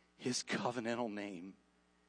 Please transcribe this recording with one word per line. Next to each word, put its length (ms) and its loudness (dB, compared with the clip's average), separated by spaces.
his 260 0
covenantal 680 2
name, 420 -6